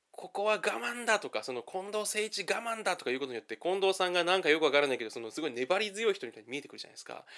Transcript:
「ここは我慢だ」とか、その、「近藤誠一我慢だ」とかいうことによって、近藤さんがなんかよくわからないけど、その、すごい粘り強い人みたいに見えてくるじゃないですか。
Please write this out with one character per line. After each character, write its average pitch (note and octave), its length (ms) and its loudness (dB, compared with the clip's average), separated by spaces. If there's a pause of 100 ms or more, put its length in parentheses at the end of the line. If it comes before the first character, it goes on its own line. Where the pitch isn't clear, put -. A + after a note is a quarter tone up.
(120)
「こ - 180 -16
こ - 140 -4
は G#3+ 120 4
我 G3+ 40 0
慢 A3 460 -2
だ」 G#3+ 160 4
と - 80 -8
か、 G#2+ 140 -4
そ C3 100 -6
の、 A#2+ 100 -4
「近 F#3 220 -8
藤 G#3 140 -4
誠 G#3+ 200 0
一 G#3+ 220 -2
我 G3 200 0
慢 A3+ 220 -4
だ」 F#3 140 0
と - 80 -14
か B2 60 2
い C3 40 2
う C3 40 -2
こ C#3 60 -2
と B2+ 60 -6
に A#2+ 40 -6
よ A2 60 -4
っ - 40 -20
て、 A2+ 100 -8
近 F#3 240 -2
藤 F#3+ 140 6
さ F3+ 160 2
ん F3+ 40 0
が F3 100 4
な F3 120 4
ん F#3+ 60 2
か E3 80 4
よ D#3+ 100 6
く D#3+ 60 6
わ C#3+ 60 4
か C#3+ 100 8
ら D3 60 4
な C3 80 2
い - 20 0
け A#2 60 -8
ど、 A2 80 -8
そ - 100 -10
の、 A2+ 100 -8
す - 80 -8
ご D#3 80 -2
い C3+ 40 -2
粘 C3 280 0
り G#3 140 -2
強 G#3+ 180 2
い - 20 -2
人 C3 140 -6
み A2+ 60 -12
た A2+ 60 -18
い G#2 40 -20
に - 60 -18
見 C3 80 -4
え C#3 40 -6
て - 60 -14
く - 60 -18
る - 60 -14
じ - 80 -14
ゃ - 20 -20
な - 20 -20
い - 40 -20
で - 20 -18
す - 80 -16
か。 - 180 -12 (140)